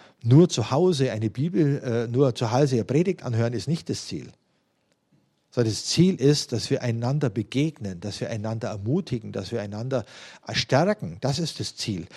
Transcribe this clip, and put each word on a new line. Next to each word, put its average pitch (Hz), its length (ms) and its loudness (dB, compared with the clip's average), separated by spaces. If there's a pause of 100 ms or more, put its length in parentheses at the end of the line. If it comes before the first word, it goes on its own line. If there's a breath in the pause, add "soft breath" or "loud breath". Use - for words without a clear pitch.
(220 loud breath)
nur 139 280 8
zu 110 200 -2
Hause 139 420 2
eine 110 180 -2
Bibel, 147 480 0
äh, 117 300 -2
nur 127 260 4
zu 113 160 -2
Hause 131 240 4
eine 110 100 2
Predigt 170 380 0
anhören 117 320 0
ist 117 140 -6
nicht 160 200 -4
das - 180 -6
Ziel. - 260 -12 (1160)
Sondern 113 220 2
das - 140 -8
Ziel 180 300 4
ist, 143 360 2
dass 110 160 -2
wir 127 140 -2
einander 123 480 -2
begegnen, 107 720 -4
dass 98 200 -8
wir 120 80 -6
einander 110 400 -6
ermutigen, 110 640 -4
dass 98 180 -6
wir 113 120 -4
einander 113 420 -4 (480 loud breath)
stärken. 139 680 0
Das 131 160 0
ist 165 200 -6
das - 180 -8
Ziel. 92 300 -6 (100)